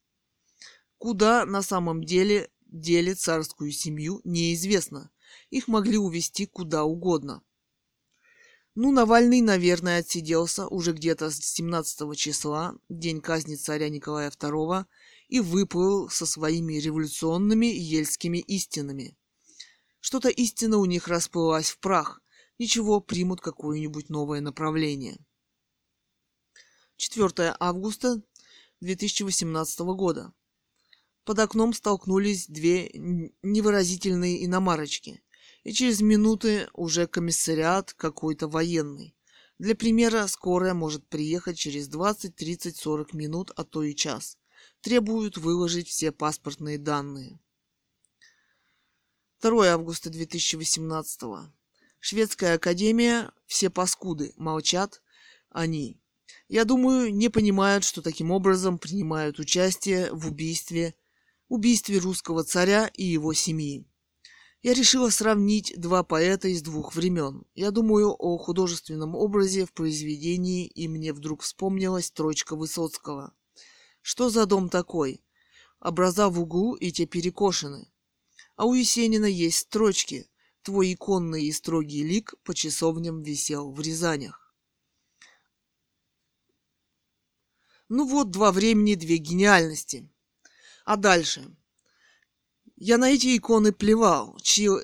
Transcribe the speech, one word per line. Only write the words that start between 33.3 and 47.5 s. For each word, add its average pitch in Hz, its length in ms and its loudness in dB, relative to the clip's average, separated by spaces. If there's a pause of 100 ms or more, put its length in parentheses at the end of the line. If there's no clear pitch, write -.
невыразительные 185 1040 0
иномарочки. 180 800 -2 (400)
И - 100 -10
через 226 280 2
минуты 214 720 4
уже 170 340 0
комиссариат 170 840 0
какой-то 156 560 -4
военный. 156 640 -4 (440)
Для 202 160 0
примера, 226 520 2
скорая 185 460 0
может 156 340 -6
приехать 160 520 -6
через 147 280 -6
двадцать, 180 480 -4
тридцать, 165 440 -8
сорок 151 340 -6
минут, 156 420 -8
а 165 100 -10
то 156 180 -8
и 147 120 -4
час. - 440 -6 (420)
Требуют 220 560 0
выложить 170 520 -2
все 156 240 -4
паспортные 151 680 -8
данные. 143 600 -8 (2000)